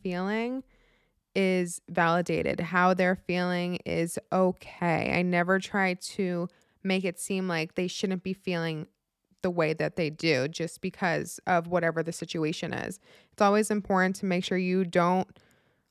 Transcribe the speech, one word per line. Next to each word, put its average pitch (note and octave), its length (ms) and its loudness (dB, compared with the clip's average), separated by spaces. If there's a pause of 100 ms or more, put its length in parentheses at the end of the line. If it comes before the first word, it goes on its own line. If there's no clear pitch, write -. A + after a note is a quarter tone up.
feeling A3 640 -2 (720)
is F#3 540 2
validated, E3+ 680 2
how F3+ 360 4
they're F#3 200 2
feeling F3+ 720 -2
is E3+ 340 -2 (140)
okay. F3+ 840 0
I F3+ 80 2
never F3+ 380 2
try F#3+ 340 0
to F3 540 -4 (340)
make F#3+ 220 0
it F3 160 -4
seem F#3+ 260 -4
like E3 280 -2
they F#3 120 -2
shouldn't F#3 380 -4
be F#3+ 80 -4
feeling E3 540 -4 (560)
the F#3 80 0
way D#3+ 220 2
that D#3 240 -2
they D#3+ 140 0
do D3+ 380 2
just E3 320 -8
because E3+ 680 -2
of F3 220 2
whatever E3 340 0
the D#3+ 100 -6
situation D#3+ 600 -4
is. - 260 -6 (340)
It's - 100 0
always G#3 280 4
important F#3+ 460 2
to G3+ 100 -6
make F3+ 180 0
sure F#3 140 -2
you F#3 260 0
don't F3+ 440 2 (640)